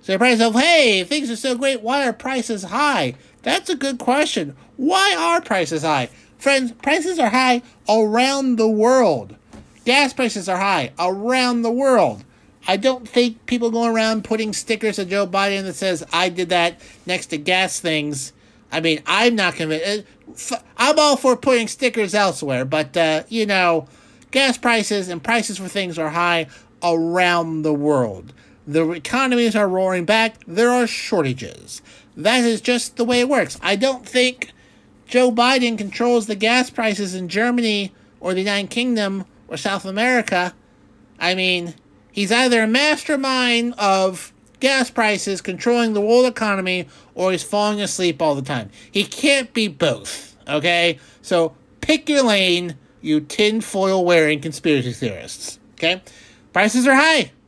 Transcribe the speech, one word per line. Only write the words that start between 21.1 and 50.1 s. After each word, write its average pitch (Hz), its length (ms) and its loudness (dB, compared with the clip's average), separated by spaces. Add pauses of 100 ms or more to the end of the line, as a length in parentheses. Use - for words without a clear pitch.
for 254 200 2
putting 247 300 0
stickers 220 480 -2
elsewhere, 147 500 0
but, 147 320 -2
uh, 160 320 0
you 220 160 -2
know, 175 440 0 (420)
gas 262 260 2
prices 208 520 -2
and 175 120 -8
prices 220 380 -2
for 190 80 -10
things 175 320 -6
are 156 120 -2
high 170 360 0 (340)
around 170 840 0
the 151 100 0
world. 135 600 0 (360)
The 156 220 2
economies 240 680 0
are 208 100 4
roaring 185 380 0
back. 220 320 2 (100)
There 220 240 2
are 247 160 2
shortages. - 960 -4 (340)
That 233 280 2
is 233 160 0
just - 360 -2
the 240 80 0
way 240 140 2
it 247 100 2
works. 254 320 0
I 190 140 0
don't 254 320 -2
think 254 460 0 (520)
Joe 247 280 4
Biden 240 440 2
controls 226 520 0
the 214 80 -4
gas 233 340 0
prices 208 420 -4
in 185 160 -8
Germany 214 640 0 (280)
or 180 140 -4
the 185 60 -2
United 202 300 -2
Kingdom 214 540 -2 (240)
or - 80 -10
South 196 280 -4
America. 196 680 0 (640)
I 175 160 0
mean, 180 400 -2 (380)
he's 202 180 -2
either 240 320 4
a 220 60 0
mastermind 254 1120 0
of 190 540 0 (280)
gas 262 300 2
prices 208 500 -2
controlling 226 540 0
the 202 80 0
world 240 240 4
economy, 190 600 -2 (280)
or 185 180 0
he's 175 100 -2
falling 208 380 0
asleep 180 400 -2
all 156 140 2
the 139 80 -4
time. 123 260 -6 (240)
He 196 120 0
can't 269 500 0
be 220 140 0
both, - 680 -4 (100)